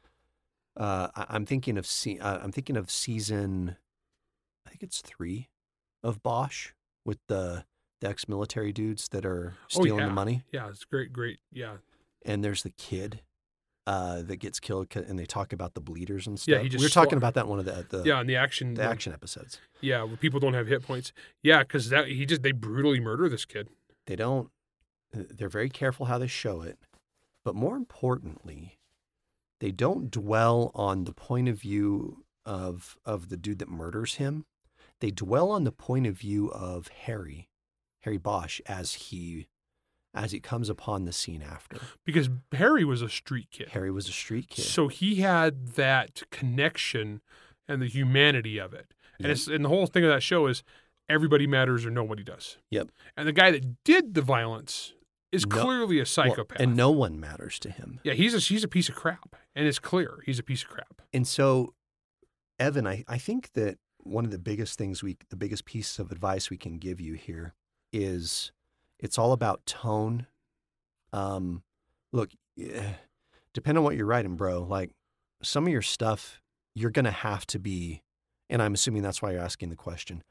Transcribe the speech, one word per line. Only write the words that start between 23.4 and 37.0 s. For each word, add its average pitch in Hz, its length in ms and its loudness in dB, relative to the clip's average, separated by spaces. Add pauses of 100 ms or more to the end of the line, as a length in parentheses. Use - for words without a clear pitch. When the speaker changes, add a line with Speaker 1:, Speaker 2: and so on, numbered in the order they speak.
Speaker 2:
kid. 104 240 -10 (360)
Speaker 1:
They 98 100 -6
don't, 120 360 -2 (600)
they're 104 380 -8
very 107 200 -2
careful 131 360 -4
how 123 140 0
they 127 80 -2
show 98 340 -6
it. - 160 -10 (640)
But 104 120 -6
more 139 200 0
importantly, 87 1000 -6 (800)
they 101 120 -2
don't 131 400 0
dwell 117 640 4
on 95 300 0
the - 80 -8
point 123 360 0
of 107 100 -2
view 101 640 -2 (220)
of, 92 580 -8
of 95 260 -6
the 95 60 -8
dude 95 240 -6
that - 100 -8
murders 85 460 -6
him. 143 300 -4 (560)
They 110 100 0
dwell 113 400 2
on 196 120 0
the 127 80 2
point 127 360 0
of 101 100 -2
view 104 340 0
of 90 380 -8
Harry, 87 600 -12 (540)